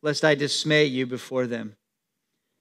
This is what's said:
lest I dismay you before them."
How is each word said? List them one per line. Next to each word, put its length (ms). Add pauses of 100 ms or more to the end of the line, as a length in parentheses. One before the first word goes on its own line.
lest 220
I 100
dismay 500
you 220
before 400
them." 300 (840)